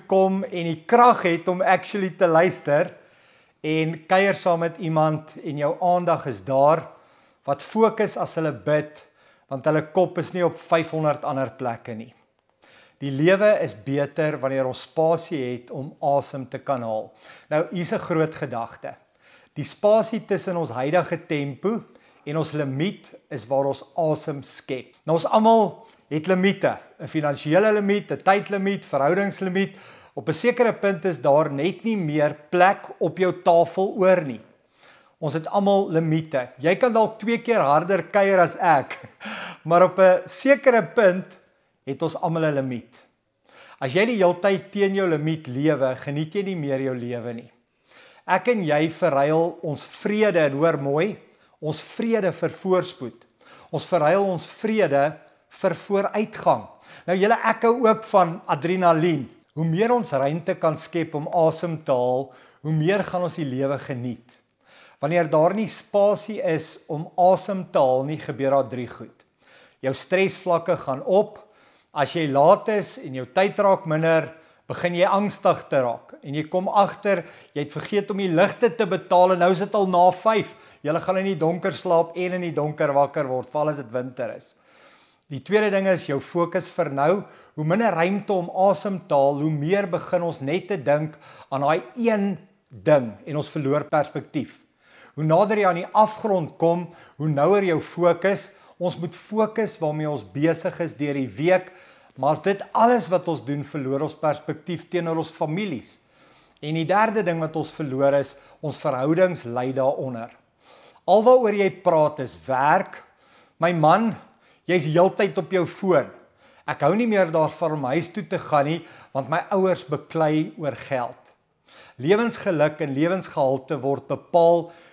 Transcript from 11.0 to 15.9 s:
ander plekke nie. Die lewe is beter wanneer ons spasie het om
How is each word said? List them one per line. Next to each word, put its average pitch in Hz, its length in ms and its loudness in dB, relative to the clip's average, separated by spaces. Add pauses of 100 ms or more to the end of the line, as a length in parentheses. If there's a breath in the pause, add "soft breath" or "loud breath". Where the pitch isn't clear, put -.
ander 135 320 -4
plekke 117 400 -8
nie. 117 160 -16 (880 soft breath)
Die 139 140 -6
lewe 190 400 4 (100)
is 127 80 -6
beter 143 680 -4
wanneer 135 280 -2
ons 127 160 -10
spasie 160 640 -2
het 123 260 -10
om 151 220 -12 (100)